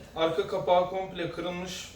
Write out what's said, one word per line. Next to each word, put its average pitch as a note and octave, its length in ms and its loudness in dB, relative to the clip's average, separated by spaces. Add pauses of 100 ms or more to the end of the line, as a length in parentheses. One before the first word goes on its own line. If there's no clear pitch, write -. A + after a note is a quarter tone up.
(160)
arka E3 320 2
kapağı F3+ 420 4
komple F#3 400 -4
kırılmış F3+ 640 -6